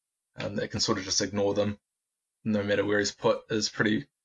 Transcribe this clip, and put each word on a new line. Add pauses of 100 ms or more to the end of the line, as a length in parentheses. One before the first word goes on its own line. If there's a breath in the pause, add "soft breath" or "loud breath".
(360)
um,
that
can
sort
of
just
ignore
them (640)
no
matter
where
he's
put
is
pretty, (200)